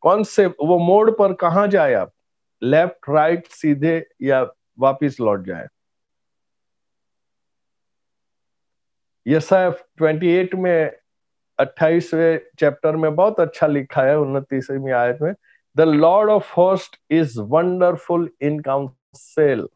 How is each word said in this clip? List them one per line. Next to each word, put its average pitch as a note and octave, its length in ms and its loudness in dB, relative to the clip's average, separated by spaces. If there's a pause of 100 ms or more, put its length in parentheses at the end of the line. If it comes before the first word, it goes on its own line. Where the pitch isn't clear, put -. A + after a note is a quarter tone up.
कौन G3+ 240 2
से G3 220 2
वो F3 320 0
मोड़ G3 320 2
पर G3+ 220 0
कहाँ F#3 360 0
जाए D#3+ 260 2
आप, F#2 180 -4 (500)
लेफ्ट, D3+ 480 0
राइट, D#3+ 360 0
सीधे D#3+ 640 -2 (120)
या C3 240 0 (320)
वापिस C3+ 420 0
लौट G#2 200 0
जाए। F2+ 260 -12 (3500)
यशायाह F3 440 2
ट्वेंटी D#3+ 580 -2
एट F3+ 260 0
में F3 420 -2 (640)
अट्ठाईसवें E3 840 0 (200)
चैप्टर D#3 360 0
में D#3 180 -2
बहुत G3 260 2
अच्छा E3 260 0
लिखा C#3+ 360 -2
है, C#3 160 2
उनतीसवीं C3+ 760 -4
आयत B2 300 0
में, E3 100 -4 (460)
"The D#3+ 140 4
Lord F#3+ 480 4
of - 20 -12 (160)
host F#3 360 0 (180)
is A#2+ 400 -2
wonderful F3 760 0 (160)
in D3 240 -2
counsel।" C3+ 1080 -4